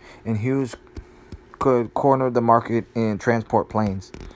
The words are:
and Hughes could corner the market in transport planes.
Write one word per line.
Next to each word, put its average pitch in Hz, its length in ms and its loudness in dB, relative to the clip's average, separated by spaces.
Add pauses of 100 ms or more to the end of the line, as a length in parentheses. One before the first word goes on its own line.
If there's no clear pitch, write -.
(260)
and 110 120 -2
Hughes 131 380 -2 (840)
could 123 340 2
corner 131 380 2
the 120 100 0
market 117 440 2 (100)
in 110 240 0
transport 113 500 0
planes. 101 420 -4 (240)